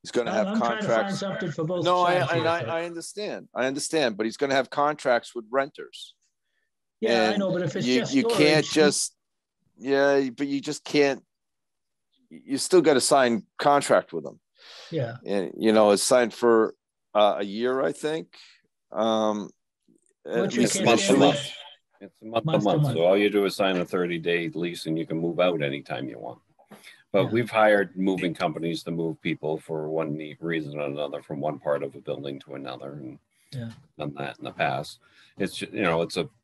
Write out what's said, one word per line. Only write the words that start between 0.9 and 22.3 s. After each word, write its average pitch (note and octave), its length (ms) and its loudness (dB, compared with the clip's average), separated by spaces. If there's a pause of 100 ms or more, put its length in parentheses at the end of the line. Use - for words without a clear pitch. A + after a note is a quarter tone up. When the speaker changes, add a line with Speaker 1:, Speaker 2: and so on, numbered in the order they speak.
Speaker 2:
something F#3+ 320 -6
for D#3+ 140 -4
both F3 200 -4
Speaker 1:
No, F3+ 160 4
I, F3+ 180 2
Speaker 2:
sides E3 120 0
Speaker 1:
and E3+ 100 2
Speaker 2:
here, E3 80 0
Speaker 1:
I, E3+ 120 0
Speaker 2:
so. - 60 -6
Speaker 1:
I E3 180 -4
understand. E3+ 680 -10
I A#2+ 140 -2
understand, C#3 500 -2
but A2 80 -2
he's A2+ 120 -4
gonna C#3 180 0
have C3 140 0
contracts D3 680 0
with A#2 160 -10
renters. - 640 -6 (880)
Speaker 2:
Yeah, A3 80 0
I A#3 40 4 (180)
Speaker 1:
And G3+ 80 0
Speaker 2:
know, F#3+ 120 0
but F3 100 -2
if F3 140 -4
it's G3+ 100 -2
Speaker 1:
you, B3+ 140 2
Speaker 2:
just - 140 -4
Speaker 1:
you C4 100 4
can't D#3 420 4
Speaker 2:
storage, - 60 -8
Speaker 1:
just, - 440 2 (600)
yeah, C#3 580 2
but C#3+ 120 -4
you C#3 140 -4
just D3 220 -8
can't C#3+ 400 2 (1040)
you E2 280 -8
still F3+ 240 4
gotta C#3 200 6
sign B2 420 4 (140)
contract C#3 560 4
with D#2+ 100 -6
them. - 160 -14 (520)
Speaker 2:
Yeah. B2+ 340 -6
Speaker 1:
And, F#2+ 320 -4
you G#2+ 140 2
know, G#2+ 200 8
it's G2+ 120 4
signed B2 300 2
for, A2+ 420 4 (380)
uh, G#2 260 4
a G#2 40 -4
year, A#2+ 380 -4
I D#3+ 100 0
think. D#3+ 440 -8 (560)
Um, G#2+ 580 -2 (760)
Speaker 2:
What's D#2+ 140 -6 (100)
Speaker 1:
at - 60 -6
Speaker 2:
your A#2+ 100 0
Speaker 1:
least - 120 0
Speaker 3:
It's - 100 -2
month A#2 160 4
to - 60 -2
Speaker 2:
cancellation? - 120 4
Speaker 3:
month. - 320 4 (480)
It's - 220 -20
month A2+ 240 -4